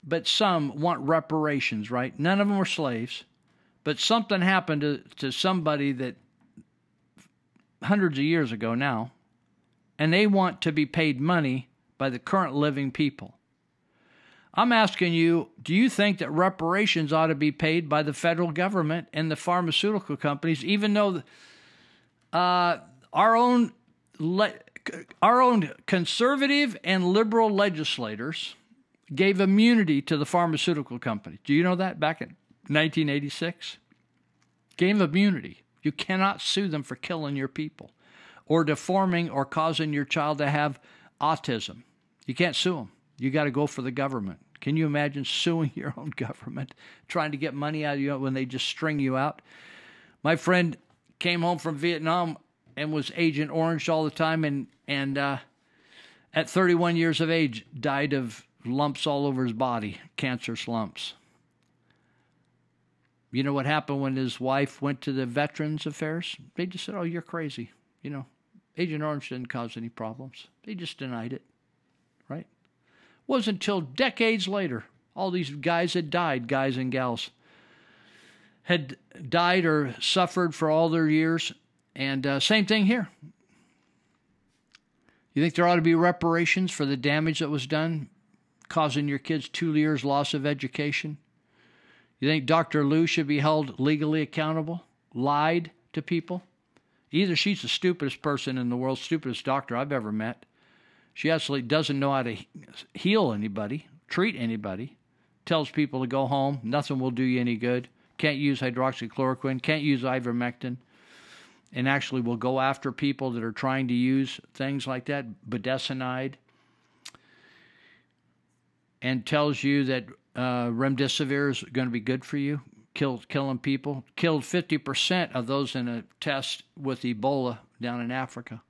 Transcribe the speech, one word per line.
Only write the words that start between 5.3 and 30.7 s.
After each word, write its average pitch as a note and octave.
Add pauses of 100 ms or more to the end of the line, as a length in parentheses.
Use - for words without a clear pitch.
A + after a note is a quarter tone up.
somebody D3+
that B2+ (1700)
hundreds F3+
of C#3
years D#3
ago A2+
now, B2 (880)
and D#3+
they G#3
want F#3+
to E3
be D3+
paid D3+
money C#3+ (260)
by C3+
the B2
current F3
living C#3+
people. C3 (1200)
I'm A#3+
asking F#3
you, E3 (120)
do C#3+
you A3+
think G3+
that D3
reparations F3
ought D#3+
to D#3
be D3
paid D#3+
by D3+
the D3
federal E3+
government E3+
and D#3
the D3+
pharmaceutical F3+
companies, C#3+
even G#3
though, G3 (1080)
uh, F3+ (340)
our A3
own A#3+ (460)
le-, F#3 (680)
our A#3
own A3+ (160)
conservative C4
and F#3
liberal A3
legislators D#3 (580)
gave F#3+
immunity G3
to D#3+
the C#3+
pharmaceutical D#3+